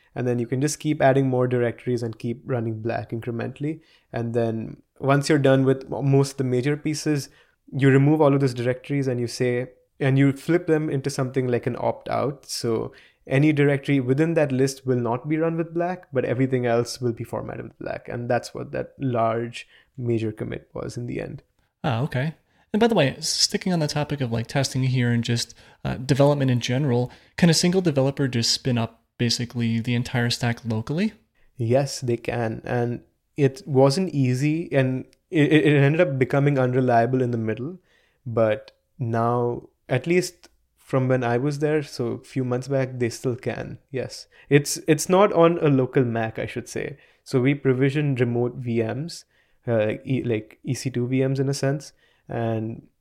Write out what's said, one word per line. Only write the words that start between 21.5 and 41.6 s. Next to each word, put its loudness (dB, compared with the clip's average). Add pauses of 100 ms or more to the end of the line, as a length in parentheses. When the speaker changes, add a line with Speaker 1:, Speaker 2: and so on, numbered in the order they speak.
Speaker 2:
Ah, -2
okay. -4 (380)
And 2
by 6
the 2
way, 2
sticking -2
on 2
the 0
topic -4
of, -2
like, -2
testing -2
here 2
and 2
just, -4 (280)
uh, -4
development 4
in 2
general, 0 (240)
can 6
a 6
single 2
developer 0
just 0
spin -2
up -6 (140)
basically -2
the -2
entire -2
stack -4
locally? -4 (440)
Speaker 1:
Yes, 0
they -2
can. -4
And -4 (340)
it 0
wasn't 4
easy, 0
and 0 (260)
it, 4
it, 6
it 4
ended 4
up 2
becoming 2
unreliable 2
in 0
the -2
middle. -4 (460)
But 0 (280)
now, -2 (180)
at -2
least -2 (280)
from -2
when 2
I 0
was -2
there, 0